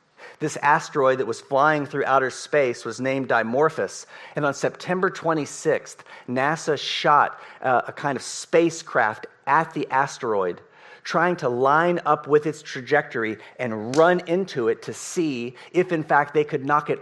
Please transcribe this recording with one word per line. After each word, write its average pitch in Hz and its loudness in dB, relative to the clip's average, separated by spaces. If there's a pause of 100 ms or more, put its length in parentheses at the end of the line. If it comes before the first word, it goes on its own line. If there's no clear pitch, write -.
(400)
This 151 -4
asteroid 143 2
that 117 -2
was 110 -6
flying 143 2
through 135 -4
outer 131 2
space 127 -2
was 117 -10
named 135 -2
Dimorphos, 120 0 (300)
and 147 -2
on 139 0
September 180 -2
twenty-sixth, - -2 (240)
nasa 139 0
shot, - 2 (200)
uh, 127 2
a - -14
kind 143 -4
of 110 -6
spacecraft - 0 (200)
at 156 2
the 147 -4
asteroid, 113 -2 (420)
trying 175 0
to 160 -2
line 147 2
up 151 0
with 147 4
its 151 -6
trajectory 123 -2 (200)
and 113 -4
run 175 6
into 170 -2
it 113 -2
to - -10
see 127 -6 (180)
if, 180 2
in 156 -2
fact, 147 2
they 151 4
could 147 -6
knock 147 0
it 139 -4